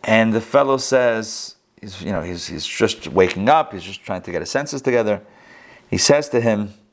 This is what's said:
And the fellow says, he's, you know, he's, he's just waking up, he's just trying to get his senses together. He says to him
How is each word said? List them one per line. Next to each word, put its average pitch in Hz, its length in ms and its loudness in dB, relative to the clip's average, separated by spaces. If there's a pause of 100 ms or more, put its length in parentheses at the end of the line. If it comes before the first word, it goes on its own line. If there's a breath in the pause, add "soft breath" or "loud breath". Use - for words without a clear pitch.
And 113 300 2
the 113 80 0
fellow 135 340 2
says, 120 800 -2 (240)
he's, 95 220 -16
you 104 100 -6
know, 90 100 -2
he's, 85 260 -8
he's 78 180 -10
just - 420 -2
waking 92 400 2
up, 151 240 4
he's 92 120 -12
just 95 200 -16
trying 90 200 -8
to - 80 -12
get 85 100 -4
his 85 100 -10
senses 143 300 -4
together. 110 400 2 (680 loud breath)
He 95 80 -2
says 147 320 4
to 120 120 0
him 104 320 0 (200)